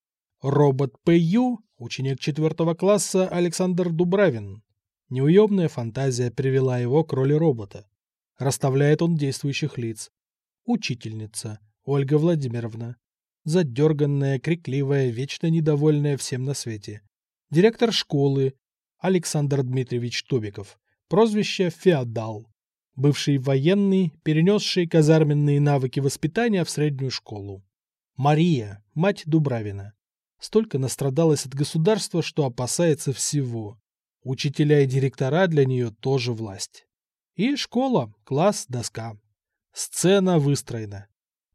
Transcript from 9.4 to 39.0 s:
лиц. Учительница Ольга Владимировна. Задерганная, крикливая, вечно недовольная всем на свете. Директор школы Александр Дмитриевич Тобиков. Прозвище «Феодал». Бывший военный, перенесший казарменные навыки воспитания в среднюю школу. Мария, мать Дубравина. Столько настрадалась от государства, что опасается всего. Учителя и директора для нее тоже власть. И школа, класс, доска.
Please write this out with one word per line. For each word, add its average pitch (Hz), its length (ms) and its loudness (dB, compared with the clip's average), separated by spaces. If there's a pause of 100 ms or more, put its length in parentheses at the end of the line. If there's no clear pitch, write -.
лиц. 113 320 -8 (560)
Учительница 110 920 -6 (240)
Ольга 139 340 0
Владимировна. 120 800 -2 (480)
Задерганная, 143 960 2
крикливая, 139 680 -2
вечно 139 420 -4
недовольная 147 640 2
всем 127 280 -6
на 139 100 -6
свете. 107 480 -12 (480)
Директор 220 420 4
школы 139 600 0 (420)
Александр 151 640 0
Дмитриевич 123 600 -4
Тобиков. 104 560 -6 (300)
Прозвище 208 600 2
«Феодал». 117 800 -4 (480)
Бывший 143 420 0
военный, 170 760 0 (100)
перенесший 175 640 0
казарменные 147 720 4
навыки 143 400 0
воспитания 175 640 0
в - 80 -4
среднюю 139 400 -2
школу. 101 520 -12 (520)
Мария, 143 680 0 (120)
мать 196 320 0
Дубравина. 110 640 -2 (460)
Столько 220 400 -2
настрадалась 139 640 0
от 131 80 -14
государства, 160 720 -2
что - 220 -2
опасается 135 680 -2
всего. 120 640 -4 (480)
Учителя 147 540 2
и 139 60 4
директора 135 600 0
для 147 180 4
нее 123 260 0
тоже 123 400 -2
власть. 107 560 -12 (480)
И 262 220 -2
школа, 226 560 -2 (100)
класс, 180 460 0
доска. 113 480 -8 (560)